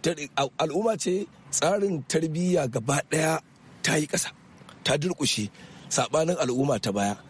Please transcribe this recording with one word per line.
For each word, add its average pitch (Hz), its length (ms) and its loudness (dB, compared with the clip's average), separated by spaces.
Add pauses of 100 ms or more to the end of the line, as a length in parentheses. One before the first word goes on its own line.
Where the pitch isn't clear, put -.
tar-, 165 120 0 (220)
al-, 139 220 0
al'umma 160 420 0
ce 190 260 -2 (240)
tsarin 190 560 0
tarbiyya 165 640 0
gaba 127 300 0 (100)
ɗaya 160 300 2 (420)
ta 139 140 2
yi 151 100 0
ƙasa, - 220 -2 (560)
ta 131 140 2
durƙushe, 143 500 -2 (400)
saɓanin 160 480 2
al'umma 131 460 2
ta 101 100 -2
baya. 101 240 0 (140)